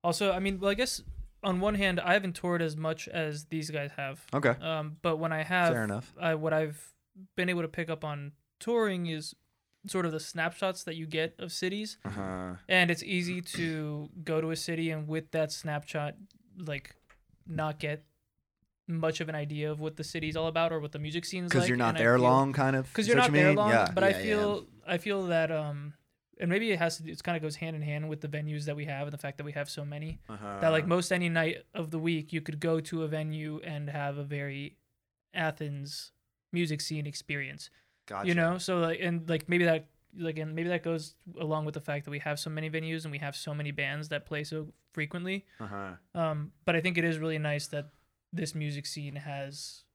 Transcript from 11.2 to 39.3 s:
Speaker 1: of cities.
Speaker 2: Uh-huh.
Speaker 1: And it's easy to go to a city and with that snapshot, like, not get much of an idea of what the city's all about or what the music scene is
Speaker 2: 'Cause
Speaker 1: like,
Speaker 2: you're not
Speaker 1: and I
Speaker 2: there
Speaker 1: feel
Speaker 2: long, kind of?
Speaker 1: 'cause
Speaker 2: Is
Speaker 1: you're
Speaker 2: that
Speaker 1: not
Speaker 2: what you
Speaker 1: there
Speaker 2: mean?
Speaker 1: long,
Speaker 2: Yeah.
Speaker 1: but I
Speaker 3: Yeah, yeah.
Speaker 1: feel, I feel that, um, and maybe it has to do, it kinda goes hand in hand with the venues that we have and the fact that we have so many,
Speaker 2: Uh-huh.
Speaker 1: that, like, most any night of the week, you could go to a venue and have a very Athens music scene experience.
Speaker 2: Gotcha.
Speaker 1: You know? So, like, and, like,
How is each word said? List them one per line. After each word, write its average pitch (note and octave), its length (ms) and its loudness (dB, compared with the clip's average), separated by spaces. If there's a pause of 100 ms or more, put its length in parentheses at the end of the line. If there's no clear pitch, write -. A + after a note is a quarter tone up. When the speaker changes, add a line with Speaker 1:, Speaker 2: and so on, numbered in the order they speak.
Speaker 1:
of E3+ 140 -8
cities. G#3 520 -4
Speaker 2:
Uh-huh. F#2 500 -4 (140)
Speaker 1:
And F3+ 220 6
it's - 120 0
easy F3+ 380 -2
to D#3 680 -4 (120)
go D#3+ 200 0
to D#3+ 80 -2
a E3 60 -2
city E3 340 -2
and D#3 180 -4
with D#3+ 220 -4
that D#3 220 2
snapshot, D3 600 -4 (440)
like, D3+ 360 -8 (520)
not D#3 320 -2
get D3+ 260 -4 (840)
much D#3+ 340 0
of - 100 -4
an D#3 40 -4
idea D3+ 380 -2
of D3+ 80 -4
what D#3 160 -4
the D3+ 80 -6
city's D#3 320 -4
all D#3+ 120 0
about E3 240 2
or D#3+ 80 0
what D3 120 -6
the D3 60 -6
music D3+ 260 -4
scene F3+ 220 -4
is - 40 -2
Speaker 2:
'Cause C3+ 120 6
Speaker 1:
like, B2+ 60 4
Speaker 2:
you're B2 100 4
not A#2 120 6
Speaker 1:
and G#2+ 80 0
I - 40 2
Speaker 2:
there A#2+ 140 8
Speaker 1:
feel B2+ 80 8
Speaker 2:
long, C3+ 280 8
kind C3+ 240 4
of? C3 160 -2
Speaker 1:
'cause A3 120 2
Speaker 2:
Is G#3 40 0
Speaker 1:
you're A#3+ 80 8
Speaker 2:
that D3 60 8
Speaker 1:
not D3 80 8
Speaker 2:
what D3 60 6
you D3+ 60 8
Speaker 1:
there D3+ 60 10
Speaker 2:
mean? D3 80 8
Speaker 1:
long, G#3+ 140 6
Speaker 2:
Yeah. A3+ 220 8
Speaker 1:
but F#3 120 4
I G3 60 8
Speaker 3:
Yeah, F#3+ 80 2
yeah. F#3+ 40 0
Speaker 1:
feel, G#3 440 2 (200)
I A#3 120 0
feel G3 280 -2
that, E3 240 4
um, D3 440 -4 (440)
and E3+ 120 0
maybe A3 200 2
it F3+ 80 2
has E3 200 2
to E3 40 -10
do, D#3+ 80 -8
it D#3+ 140 -10
kinda E3+ 160 0
goes D#3 160 -4
hand D#3+ 180 -6
in D3+ 80 -4
hand D3+ 280 -4
with D3+ 100 -6
the D#3 80 -6
venues D3+ 380 -4
that D3 100 -2
we D3 80 -6
have C#3+ 240 -4
and C#3+ 60 -8
the C#3+ 40 -8
fact C#3 200 -8
that C#3+ 60 -8
we D3 80 -8
have C#3+ 180 -6
so D3+ 140 -8
many, D3 440 -8
Speaker 2:
Uh-huh. G#2 320 -6
Speaker 1:
that, E3 80 4
like, D#3 180 4
most F3 240 2
any F3 180 2
night E3 360 0 (100)
of D#3+ 160 -6
the D#3+ 80 -4
week, D#3+ 340 0
you D#3+ 80 -2
could D3+ 200 -8
go E3 180 2
to D#3+ 240 -4
a D#3 60 -2
venue D#3 560 -4
and D3 260 -6
have C#3+ 280 -4
a D3 40 -4
very C#3+ 540 -6 (580)
Athens D3 800 -4 (400)
music D#3 280 0
scene D3+ 260 -4
experience. C#3+ 640 -8 (360)
Speaker 2:
Gotcha. F#3+ 220 -2
Speaker 1:
You F3 60 4
know? E3+ 240 4
So, F3+ 220 0
like, E3 200 0
and, E3+ 280 -2
like, E3 200 0